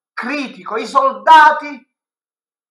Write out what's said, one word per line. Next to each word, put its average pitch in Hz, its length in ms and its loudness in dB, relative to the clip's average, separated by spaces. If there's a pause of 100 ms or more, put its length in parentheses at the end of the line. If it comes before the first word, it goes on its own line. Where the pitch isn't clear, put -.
(140)
critico, 233 640 -12
i 254 100 -8
soldati 294 1040 0 (800)